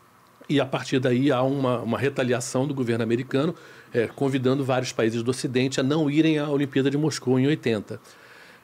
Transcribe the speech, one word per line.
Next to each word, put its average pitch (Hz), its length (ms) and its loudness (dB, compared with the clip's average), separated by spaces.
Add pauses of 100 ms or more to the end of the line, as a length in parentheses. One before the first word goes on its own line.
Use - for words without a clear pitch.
(480)
e 147 100 2
a 135 60 2
partir 135 340 -4
daí 127 320 2
há 127 120 2
uma, 131 400 0
uma 110 160 -2
retaliação 127 680 -2
do 147 60 -4
governo 120 320 -2
americano, 135 500 -2 (380)
é, 113 140 2
convidando 135 580 0
vários 127 260 -2
países 113 320 0
do 120 80 -2
Ocidente 127 480 -2
a 143 40 2
não 147 280 2
irem 156 280 4
à 147 100 -4
Olimpíada 139 420 0
de 143 60 0
Moscou 131 420 0
em 131 80 4
oitenta. 117 540 -2 (640)